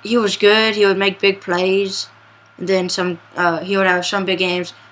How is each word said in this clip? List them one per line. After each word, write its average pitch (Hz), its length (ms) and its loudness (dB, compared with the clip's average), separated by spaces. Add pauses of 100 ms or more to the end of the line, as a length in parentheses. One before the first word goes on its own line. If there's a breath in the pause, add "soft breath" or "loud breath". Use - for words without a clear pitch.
he 226 140 0
was 208 180 0
good, 214 400 4
he 208 100 2
would 190 120 2
make 196 240 -2
big 196 180 2
plays, 190 720 -2 (480)
and 180 100 -10
then 185 220 0
some, 180 320 -4 (160)
uh, 170 220 0
he 190 180 -4
would 190 100 2
have 180 180 2
some 196 200 -2
big 185 140 -2
games, 180 340 -4 (180 loud breath)